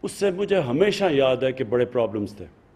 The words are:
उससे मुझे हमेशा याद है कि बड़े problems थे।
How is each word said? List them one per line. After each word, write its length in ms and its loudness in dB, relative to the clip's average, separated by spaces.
उससे 280 -2
मुझे 260 0
हमेशा 520 2
याद 360 2
है 80 0
कि 120 -6
बड़े 200 2
problems 560 -2
थे। 40 -14